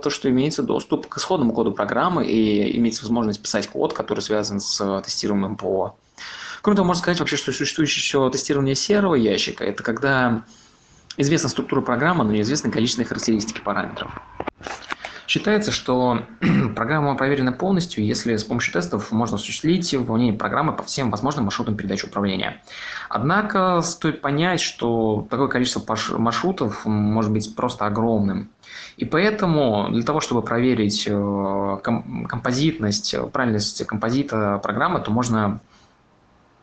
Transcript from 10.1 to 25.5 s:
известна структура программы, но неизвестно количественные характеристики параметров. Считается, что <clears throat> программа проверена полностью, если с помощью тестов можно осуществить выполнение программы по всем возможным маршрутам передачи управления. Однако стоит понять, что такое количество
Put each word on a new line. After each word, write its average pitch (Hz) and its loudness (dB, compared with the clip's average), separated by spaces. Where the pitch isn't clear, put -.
известна 143 2
структура 131 -2
программы, 127 2
но 104 2
неизвестно 107 0
количественные 120 0
характеристики - 0
параметров. - -4
Считается, 208 0
что 123 2
<clears throat> - 2
программа 139 0
проверена 135 2
полностью, 143 0
если 110 0
с 104 -2
помощью - -2
тестов - -2
можно 110 2
осуществить 170 0
выполнение 120 2
программы 123 0
по - -6
всем 131 -2
возможным 123 0
маршрутам 107 -2
передачи 98 -4
управления. 98 -2
Однако 185 2
стоит 165 -2
понять, 151 0
что 113 0
такое 131 2
количество 123 0